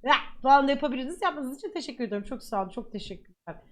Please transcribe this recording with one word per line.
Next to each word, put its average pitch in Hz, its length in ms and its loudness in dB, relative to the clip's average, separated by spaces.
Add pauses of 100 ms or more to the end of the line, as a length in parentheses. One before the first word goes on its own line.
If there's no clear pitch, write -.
Ya, 277 120 4 (280)
falan 277 260 8
da - 20 4
yapabilirdiniz. 277 520 -2
Yapmanız 294 360 -2
için 415 140 -8
teşekkür 269 320 -6
ediyorum. 208 240 -4
Çok 247 140 -8
sağ 196 200 -2
olun, 190 60 -6
çok 214 240 -12
teşekkürler. - 800 -12